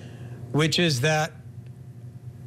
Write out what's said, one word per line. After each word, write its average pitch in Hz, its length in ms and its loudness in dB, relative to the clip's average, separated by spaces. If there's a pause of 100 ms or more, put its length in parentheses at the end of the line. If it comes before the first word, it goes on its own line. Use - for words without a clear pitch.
(540)
which 156 260 4
is 151 220 4
that 156 320 4 (1120)